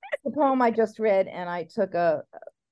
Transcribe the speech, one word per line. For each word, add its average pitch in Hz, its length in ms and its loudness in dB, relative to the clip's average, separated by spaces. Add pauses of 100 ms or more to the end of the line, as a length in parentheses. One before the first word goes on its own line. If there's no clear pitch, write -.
(240)
The 254 60 -4
poem 269 320 2
I 233 80 4
just 220 280 0
read, 196 300 2
and 175 220 -8
I 175 140 -6
took 190 280 -4
a, 170 300 0 (500)